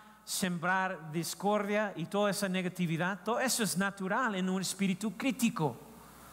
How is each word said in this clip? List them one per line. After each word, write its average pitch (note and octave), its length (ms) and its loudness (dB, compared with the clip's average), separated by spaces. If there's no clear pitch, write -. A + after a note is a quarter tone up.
sembrar F3+ 840 0
discordia G3+ 840 0
y D#3+ 120 -4
toda G3+ 240 2
esa F#3+ 180 0
negatividad, F3+ 720 0
todo A#3 160 0
eso A#3+ 240 2
es D#3+ 140 0
natural G3 580 0
en F#3 140 0
un F#3 120 0
espíritu G3 540 0
crítico. G#3+ 600 2